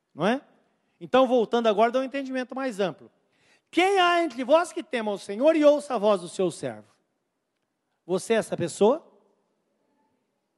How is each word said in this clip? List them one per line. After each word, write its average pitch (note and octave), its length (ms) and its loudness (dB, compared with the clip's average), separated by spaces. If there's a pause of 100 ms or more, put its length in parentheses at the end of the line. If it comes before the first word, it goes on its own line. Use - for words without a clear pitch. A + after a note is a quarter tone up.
(140)
não D3+ 140 -2
é? B3+ 140 0 (580)
Então, B3+ 260 2
voltando A#3 420 0
agora, A3 220 2
dá B3 100 -2
um C4+ 40 -2
entendimento C4 500 -8
mais B3+ 280 -6
amplo. C#3 280 -6 (640)
"Quem F#4+ 260 2
há F4 240 2
entre C4 220 -6
vós D#4+ 300 2
que D#4+ 100 -10
tema A3 260 -6
o G3 80 -4
Senhor B3 380 0
e D4+ 80 2
ouça C#4+ 320 4
a - 20 -2
voz G3+ 220 2
do E3+ 80 -12
seu F3 240 -4
servo?" G#2+ 420 -12 (1120)
Você F#3 280 -4
é A3+ 40 2
essa F#3 200 -4
pessoa? G#3 480 2 (1500)